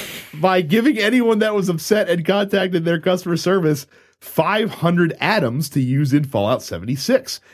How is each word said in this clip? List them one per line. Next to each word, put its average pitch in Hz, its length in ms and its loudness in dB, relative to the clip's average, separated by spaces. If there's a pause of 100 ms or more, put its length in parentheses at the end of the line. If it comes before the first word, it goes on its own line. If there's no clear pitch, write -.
<laughs> - 320 -16
by 185 280 2
giving 220 360 2
anyone 226 400 2
that 214 160 0
was 196 140 -2
upset 185 420 0
and 170 140 0
contacted 190 600 0
their 170 160 0
customer 180 360 0
service 156 500 0 (340)
five 202 500 -2
hundred 175 500 0
atoms 151 500 0
to 143 100 0
use 131 320 0
in 147 120 4
Fallout 110 380 -2
seventy-six. 131 800 -4 (140)